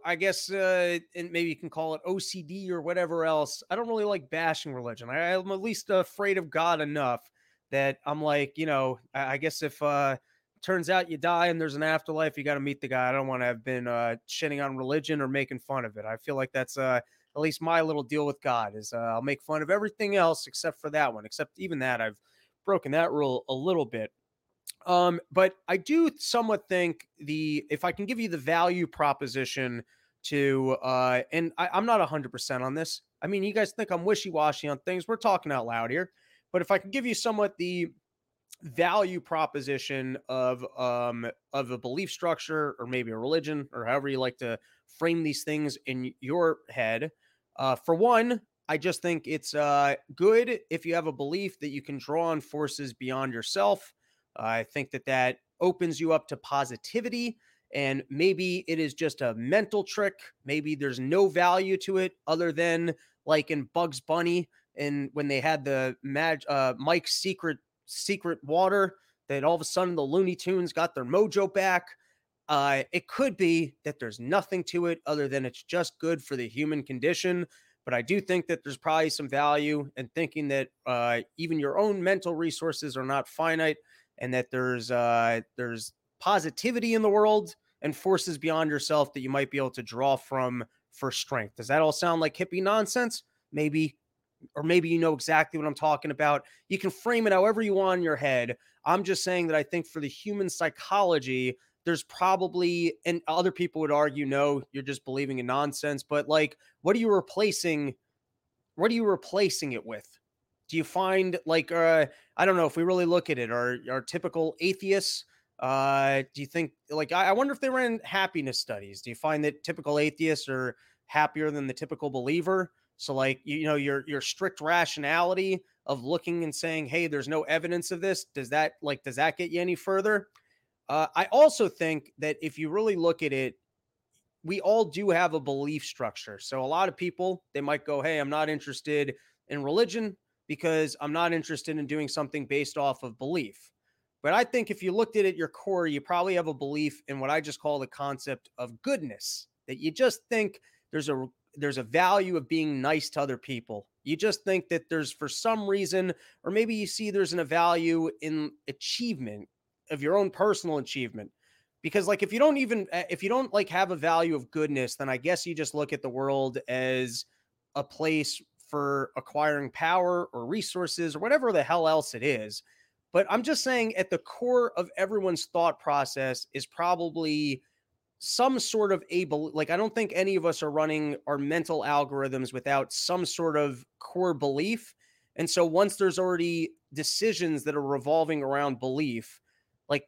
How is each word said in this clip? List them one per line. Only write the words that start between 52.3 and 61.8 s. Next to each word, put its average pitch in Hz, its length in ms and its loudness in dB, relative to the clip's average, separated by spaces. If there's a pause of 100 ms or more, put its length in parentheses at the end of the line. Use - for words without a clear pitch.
on 156 100 0
forces 143 520 -6
beyond 131 400 -4
yourself. 196 600 0 (440)
I 113 260 -2
think - 300 -6
that 135 140 -8
that 127 320 2 (220)
opens 175 400 0
you 160 120 2
up 156 160 0
to 139 100 -8
positivity, 220 1000 -4 (360)
and 135 340 0
maybe 180 600 0
it 160 100 0
is 151 160 -2
just - 260 -4
a 120 140 0
mental 196 500 0
trick. 202 300 -2 (300)
Maybe 151 300 -2
there's 135 260 -4
no 175 280 4
value 180 500 4
to 190 200 -2